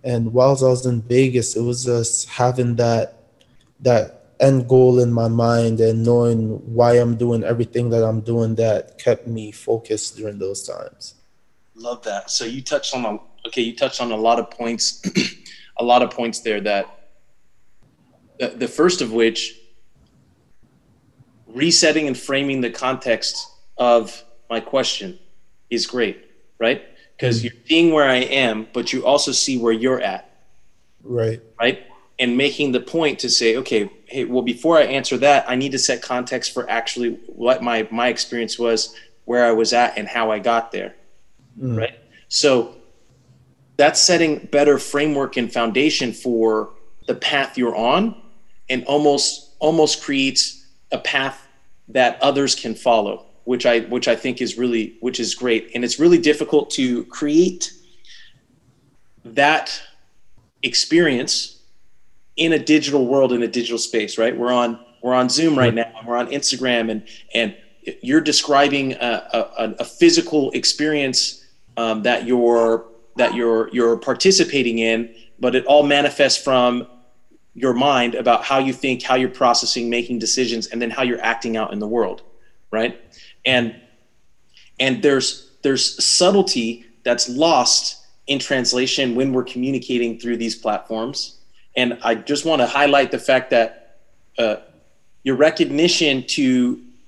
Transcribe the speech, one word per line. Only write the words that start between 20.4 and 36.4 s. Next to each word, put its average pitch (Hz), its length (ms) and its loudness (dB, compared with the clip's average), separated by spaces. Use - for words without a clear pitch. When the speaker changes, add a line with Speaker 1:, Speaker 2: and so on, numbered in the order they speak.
Speaker 2:
resetting 156 600 2
and 127 100 -4
framing 139 440 -2
the 120 100 -2
context 127 760 -4
of 120 460 2
my 113 100 -4
question 104 580 -4
is 117 160 -4
great, 117 400 -4
right? 117 240 0
'Cause 120 200 0
Speaker 1:
Mm-hmm. 113 60 -4
Speaker 2:
you're - 220 -12
seeing 165 260 4
where 147 160 4
I 131 80 4
am, 123 560 -2
but 120 200 -4
you 127 140 -4
also 143 260 2
see 131 260 -2
where 113 140 2
you're 127 280 0
at. 98 300 -6
Speaker 1:
Right. 113 380 -4
Speaker 2:
Right? 175 260 -2
And 120 180 0
making 143 360 0
the 123 80 0
point 151 400 -2
to 123 100 -4
say, 113 260 2
"Okay, 113 340 -2
hey, 127 180 -6
well, 123 180 -2
before 139 360 2
I 147 40 6
answer 131 360 0
that, 139 300 4
I 127 60 -4
need 131 180 -2
to 131 60 -4
set 127 240 -2
context 123 500 -6